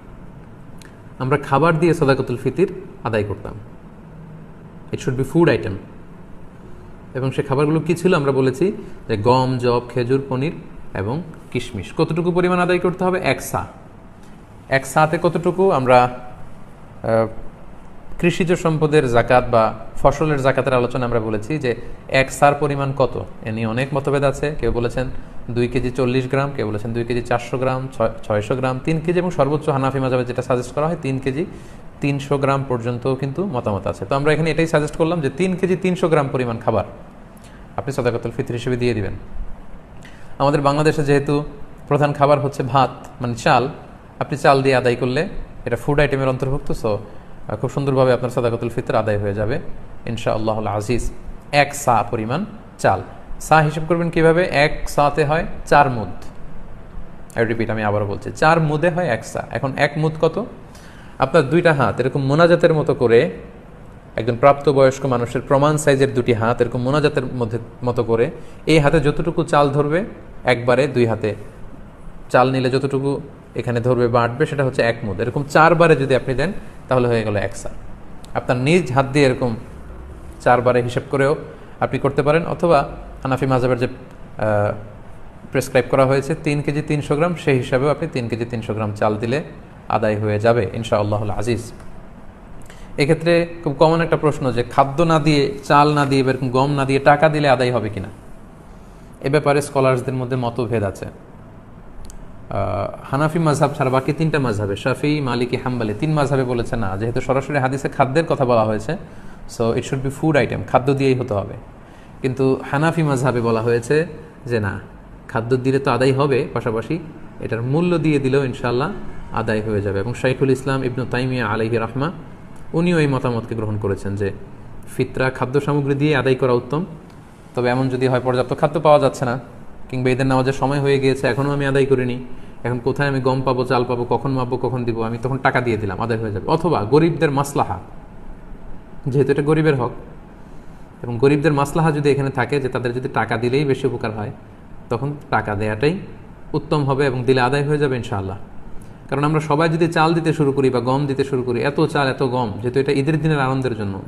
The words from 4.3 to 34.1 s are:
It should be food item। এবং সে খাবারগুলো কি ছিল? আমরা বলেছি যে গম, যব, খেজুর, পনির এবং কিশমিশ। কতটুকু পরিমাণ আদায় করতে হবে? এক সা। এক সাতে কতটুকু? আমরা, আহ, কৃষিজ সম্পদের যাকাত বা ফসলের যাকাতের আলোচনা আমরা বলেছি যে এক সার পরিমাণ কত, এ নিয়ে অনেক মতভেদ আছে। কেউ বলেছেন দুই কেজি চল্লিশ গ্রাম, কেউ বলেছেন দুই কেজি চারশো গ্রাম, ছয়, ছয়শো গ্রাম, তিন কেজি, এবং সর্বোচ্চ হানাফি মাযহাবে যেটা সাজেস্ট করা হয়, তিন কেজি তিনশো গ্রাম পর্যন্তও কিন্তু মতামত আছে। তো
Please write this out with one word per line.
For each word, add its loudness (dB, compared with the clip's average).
It -8
should -2
be 0
food 6
item। -4
এবং -2
সে -2
খাবারগুলো 2
কি 0
ছিল? 4
আমরা 4
বলেছি 2
যে 0
গম, 4
যব, 2
খেজুর, 2
পনির -2
এবং -4
কিশমিশ। -6
কতটুকু 0
পরিমাণ 2
আদায় 2
করতে 0
হবে? 2
এক 0
সা। -4
এক 0
সাতে 2
কতটুকু? 2
আমরা, 6
আহ, -4
কৃষিজ 2
সম্পদের 2
যাকাত 6
বা 4
ফসলের 2
যাকাতের 2
আলোচনা 0
আমরা 0
বলেছি -2
যে 0
এক 2
সার 4
পরিমাণ -2
কত, 0
এ -6
নিয়ে -2
অনেক -2
মতভেদ 0
আছে। -2
কেউ 2
বলেছেন -2
দুই 2
কেজি -2
চল্লিশ 0
গ্রাম, 0
কেউ -2
বলেছেন -4
দুই -2
কেজি -2
চারশো -2
গ্রাম, -2
ছয়, 2
ছয়শো 0
গ্রাম, -2
তিন 0
কেজি, 0
এবং -2
সর্বোচ্চ 0
হানাফি 0
মাযহাবে 0
যেটা -4
সাজেস্ট -2
করা -2
হয়, -2
তিন -4
কেজি -2
তিনশো 0
গ্রাম 0
পর্যন্তও -2
কিন্তু -4
মতামত -2
আছে। -4
তো -2